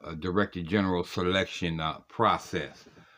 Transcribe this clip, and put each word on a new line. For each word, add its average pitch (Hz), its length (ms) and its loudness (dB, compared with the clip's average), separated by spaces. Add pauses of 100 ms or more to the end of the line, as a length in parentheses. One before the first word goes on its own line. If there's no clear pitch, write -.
uh, 82 100 -8
Director 90 480 0
General 90 420 2
selection, 90 760 0
uh, 78 180 -2 (100)
process. - 800 0 (320)